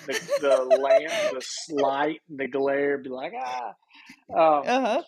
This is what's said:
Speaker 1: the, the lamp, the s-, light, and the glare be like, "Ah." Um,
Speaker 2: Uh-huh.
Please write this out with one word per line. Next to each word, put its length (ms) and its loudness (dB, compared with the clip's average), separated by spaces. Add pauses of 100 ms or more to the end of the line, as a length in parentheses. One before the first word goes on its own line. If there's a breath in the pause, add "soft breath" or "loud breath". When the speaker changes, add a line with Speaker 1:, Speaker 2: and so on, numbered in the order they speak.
Speaker 1:
the, 140 -4 (180)
the 260 4
lamp, 520 4 (120)
the 100 -4
s-, 320 -12
light, 580 0
and 100 -14
the 100 -4
glare 500 0
be 120 -12
like, 260 -8
"Ah." 380 -8 (640 loud breath)
Um, 300 4
Speaker 2:
Uh-huh. 420 0